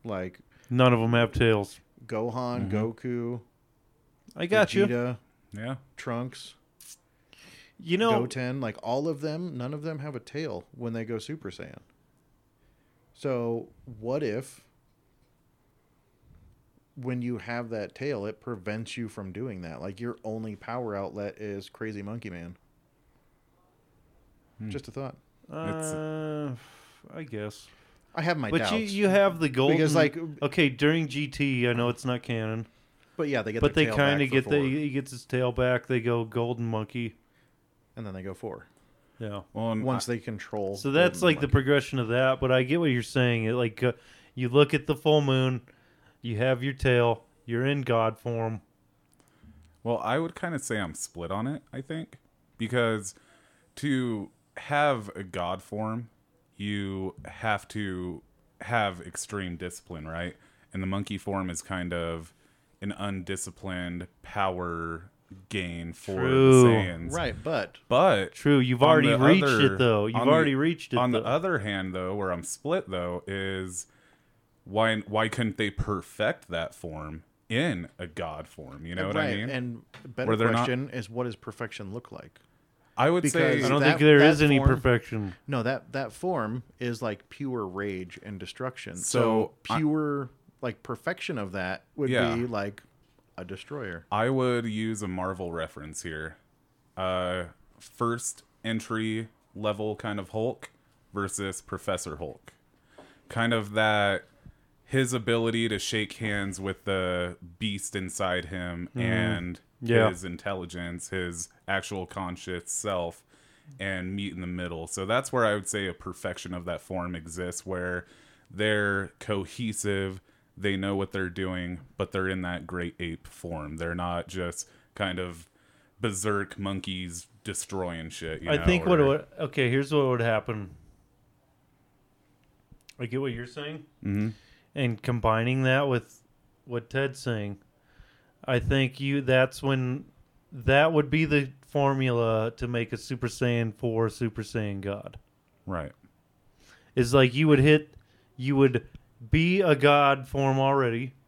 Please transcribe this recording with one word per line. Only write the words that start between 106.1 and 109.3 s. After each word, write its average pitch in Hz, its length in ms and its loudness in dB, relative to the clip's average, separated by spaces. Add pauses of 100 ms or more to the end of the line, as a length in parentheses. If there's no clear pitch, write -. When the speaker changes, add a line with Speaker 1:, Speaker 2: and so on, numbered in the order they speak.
Speaker 3:
hands 101 460 -4
with 95 240 -6
the 90 540 -2 (220)
beast 101 360 -6
inside 90 520 -2
him 87 460 -8
Speaker 2:
Mm. 123 80 -4
Speaker 3:
and 90 580 -2 (220)